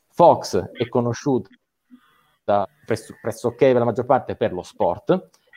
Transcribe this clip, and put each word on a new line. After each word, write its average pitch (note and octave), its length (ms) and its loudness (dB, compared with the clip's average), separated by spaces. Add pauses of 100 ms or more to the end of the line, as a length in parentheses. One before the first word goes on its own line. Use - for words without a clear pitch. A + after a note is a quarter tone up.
Fox B2+ 640 2
è - 160 -6
conosciuta A#2+ 600 -2 (1400)
pres-, - 360 -6
pressoché A#2 500 0
per B2 80 4
la A#2+ 60 2
maggior A#2 220 -2
parte B2 300 0
per G#2 160 -2
lo F2+ 100 -8
sport - 680 -4 (260)